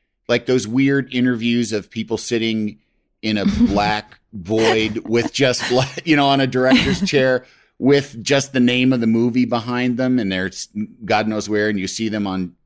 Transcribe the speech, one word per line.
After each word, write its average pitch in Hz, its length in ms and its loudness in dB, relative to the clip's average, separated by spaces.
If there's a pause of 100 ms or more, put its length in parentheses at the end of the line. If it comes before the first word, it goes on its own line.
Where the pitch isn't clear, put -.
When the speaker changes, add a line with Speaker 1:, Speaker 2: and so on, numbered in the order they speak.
(280)
Speaker 1:
like, 120 200 0
those 127 200 2
weird 135 460 0
interviews 120 600 0
of 101 180 -6
people 110 260 -6
sitting 110 600 -4 (420)
in 107 160 -2
a 98 80 -2
Speaker 2:
<laughs> 196 220 2
Speaker 1:
black 104 520 -2 (140)
void 110 760 0
with 117 240 0
just, 127 400 0
like, 127 360 0
you 156 80 4
know, 143 120 2
on 139 120 4
a 135 80 2
director's 131 540 2
Speaker 2:
<laughs> 196 80 -2
Speaker 1:
chair 131 360 2 (340)
with 135 440 2
just 139 300 0
the 131 60 0
name 123 320 4
of 127 100 0
the 117 40 0
movie 120 400 2
behind 123 520 -2
them, 127 200 0
and 101 140 -2
they're 92 160 -2
s-, - 200 -10 (380)
God 107 220 0
knows 107 200 -4
where, 104 220 0
and 104 100 -2
you 92 80 -4
see 113 220 -4
them 104 160 -4
on 92 300 -6 (100)